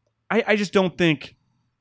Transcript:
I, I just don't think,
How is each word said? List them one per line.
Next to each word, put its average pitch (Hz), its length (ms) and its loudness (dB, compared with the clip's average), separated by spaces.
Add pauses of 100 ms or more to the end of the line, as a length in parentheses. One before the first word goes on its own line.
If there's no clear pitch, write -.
(300)
I, 220 180 0
I 208 80 2
just 208 180 -4
don't 185 240 0
think, 160 380 0 (460)